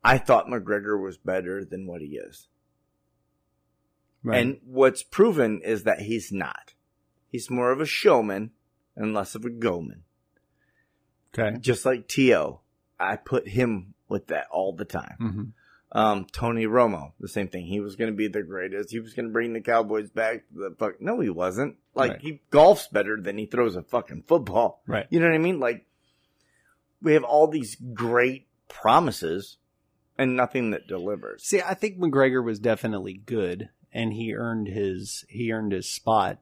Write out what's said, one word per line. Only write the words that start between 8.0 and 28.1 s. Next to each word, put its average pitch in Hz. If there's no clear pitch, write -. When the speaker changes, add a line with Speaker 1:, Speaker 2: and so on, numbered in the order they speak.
Speaker 1:
and 107
less 101
of 113
a 120
goman. 87
Speaker 2:
Okay. 110
Speaker 1:
Just 117
like 131
T 127
O. 71
I 98
put -
him 104
with 101
that 73
all 95
the 87
time. -
Speaker 2:
Mm-hmm. 104
Speaker 1:
Um, 107
Tony 117
Romo, 107
the 98
same 101
thing. 90
He 95
was 101
gonna 113
be 107
the 101
greatest. 95
He 113
was 113
gonna 117
bring 117
the 113
Cowboys 107
back 113
to 78
the -
fuck. 101
No, 214
he 120
wasn't. 92
Like, 127
Speaker 2:
Right. -
Speaker 1:
he 147
golfs 170
better 104
than 101
he 107
throws 117
a 90
fucking -
football. 113
Speaker 2:
Right. 110
Speaker 1:
You 165
know 165
what 165
I 156
mean? 170
Like, 120
we 160
have 143
all 151
these 147
great 123